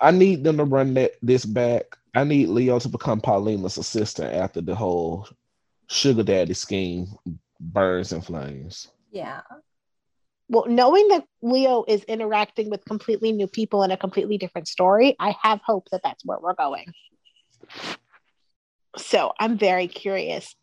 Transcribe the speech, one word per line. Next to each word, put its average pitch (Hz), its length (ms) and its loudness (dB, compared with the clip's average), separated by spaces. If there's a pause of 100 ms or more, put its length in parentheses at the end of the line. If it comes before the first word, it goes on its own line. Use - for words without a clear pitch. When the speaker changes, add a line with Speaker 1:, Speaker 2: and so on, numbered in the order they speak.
Speaker 1:
I 143 100 8
need 185 320 6
them 156 140 2
to 147 80 2
run 135 300 2
that, 131 180 2 (100)
this 123 240 4
back. 120 500 -2 (180)
I 131 100 2
need 143 240 2
Leo 123 320 2
to 123 80 -6
become 113 320 -2
Paulina's 101 580 -2
assistant 82 560 -6
after 92 260 -4
the 85 140 -6
whole 90 540 -4 (600)
sugar 113 360 0
daddy 92 300 0
scheme 90 520 -6 (540)
burns 92 520 -2
in 85 80 -6
flames. 73 680 -12 (240)
Speaker 2:
Yeah. 147 300 -12 (1080)
Speaker 3:
Well, 233 180 2
knowing 254 420 6
that 359 160 4 (160)
Leo 254 460 2
is 208 180 0
interacting 214 640 -4
with 202 160 -8
completely 220 460 -4
new 202 160 -2
people 202 380 0
in 185 80 2
a 190 40 -4
completely 196 420 -4
different 175 280 -10
story, 208 540 4
I 202 200 -2
have 214 240 2
hope 202 280 -2
that 185 100 -6
that's - 220 -8
where - 160 -6
we're 175 140 -4
going. 156 380 -6 (2000)
So - 420 -2
I'm 226 180 -2
very 185 300 2
curious, 180 760 -8